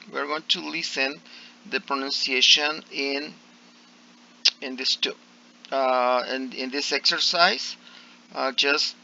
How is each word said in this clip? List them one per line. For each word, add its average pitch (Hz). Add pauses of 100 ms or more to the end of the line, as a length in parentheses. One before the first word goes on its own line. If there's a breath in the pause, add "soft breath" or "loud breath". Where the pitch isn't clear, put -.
(120)
we -
are 139
going 151
to 185
listen 151 (500 loud breath)
the 131
pronunciation 139 (100)
in, 139 (1300)
in 131
this 147
two, - (560)
uh, 127
in, 131
in 131
this 139
exercise. 175 (580 loud breath)
Uh, 131
just, 139